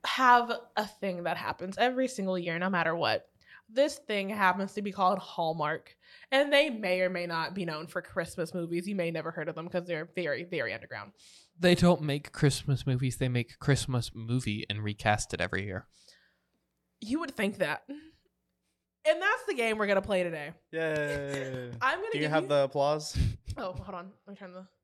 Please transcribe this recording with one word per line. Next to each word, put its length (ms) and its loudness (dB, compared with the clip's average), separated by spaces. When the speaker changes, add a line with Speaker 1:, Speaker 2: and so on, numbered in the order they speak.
Speaker 1:
have 460 6
a 100 0
thing 380 -6
that 120 -2
happens 420 -6
every 300 2
single 300 -2
year, 200 -2
no 120 0
matter 260 2
what. 320 0
This 300 2
thing 300 -4
happens 460 2
to 80 -4
be 100 -4
called 260 4
Hallmark, 800 -4
and 220 4
they 180 4
may 300 -2
or 100 2
may 160 -4
not 260 -4
be 120 -4
known 240 -6
for 120 -6
Christmas 540 -6
movies. 320 -4
You 80 -4
may 160 0
never 220 -4
heard 160 -6
of 80 -8
them 120 -10
'cause 200 -4
they're 260 -4
very, 300 -2
very 280 -4
underground. 380 -10
Speaker 2:
They 160 6
don't 280 6
make 280 -2
Christmas 560 2
movies. 300 0
They 120 0
make 300 -2
Christmas 560 2
movie 560 -2
and 140 -4
recast 500 0
it 60 -4
every 240 0
year. 240 -8
Speaker 1:
You 180 -4
would 160 -6
think 240 -2
that. 300 0
And 1300 -6
that's 260 0
the 60 0
game 240 0
we're 100 2
gonna 120 4
play 220 0
today. 300 -4
Speaker 3:
Yay. 1080 -2
Speaker 1:
<laughs> 40 -10
I'm 180 0
gonna 140 -6
Speaker 3:
Do 60 -2
you 60 0
Speaker 1:
give 60 0
Speaker 3:
have 140 2
Speaker 1:
you 40 -8
Speaker 3:
the 160 6
applause? 520 0
Speaker 1:
Oh, 160 -6
hold 240 -10
on. 160 -12
Let 80 -14
me 20 -16
turn 160 -16
the 140 -16